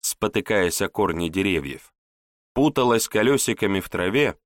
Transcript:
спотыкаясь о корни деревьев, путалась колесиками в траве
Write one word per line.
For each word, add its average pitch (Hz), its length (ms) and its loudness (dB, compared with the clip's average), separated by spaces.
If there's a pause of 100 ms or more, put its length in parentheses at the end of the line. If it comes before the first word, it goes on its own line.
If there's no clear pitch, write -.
спотыкаясь 101 800 0
о 95 60 -2
корни 87 400 -2
деревьев, 82 680 -4 (580)
путалась 123 560 2
колесиками 107 720 0
в 90 100 -6
траве 98 580 -2